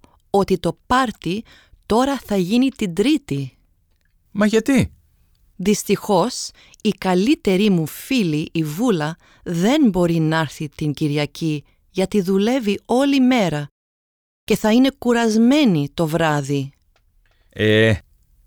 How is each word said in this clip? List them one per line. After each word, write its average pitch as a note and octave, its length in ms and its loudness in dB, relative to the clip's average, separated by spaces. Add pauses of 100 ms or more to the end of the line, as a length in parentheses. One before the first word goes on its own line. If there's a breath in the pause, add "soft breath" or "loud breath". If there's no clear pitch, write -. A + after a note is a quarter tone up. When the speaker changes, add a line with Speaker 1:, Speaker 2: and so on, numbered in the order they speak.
(300 soft breath)
Speaker 1:
ότι F#3+ 280 0
το E3 280 -4
πάρτι A3+ 580 -2 (420 soft breath)
τώρα C4 400 0
θα G3+ 120 -2
γίνει A3+ 320 0
την G3+ 240 -6
Τρίτη. E3 640 -2 (760)
Speaker 2:
Μα G#3 140 -2
γιατί; A3 480 0 (640)
Speaker 1:
Δυστυχώς, G3 920 -2 (320 soft breath)
η G#3+ 80 -2
καλύτερη G3 800 0
μου E3 180 0
φίλη, E3+ 640 -4
η D#3+ 120 -2
Βούλα, D#3+ 540 -2 (260 soft breath)
δεν A3 460 2
μπορεί F3 300 0
να D#3+ 200 0
έρθει D#3 300 -6
την D3+ 240 -6
Κυριακή, D3 680 -4 (260)
γιατί F#3+ 320 -2
δουλεύει G3+ 640 0
όλη C#4 360 2
μέρα F#3 460 0 (760)
και A3 120 0
θα G#3+ 160 0
είναι B3+ 260 4
κουρασμένη A#3 960 2
το E3+ 140 -2
βράδυ. D3 640 -2 (800)
Speaker 2:
Ε, G#2+ 440 2 (540)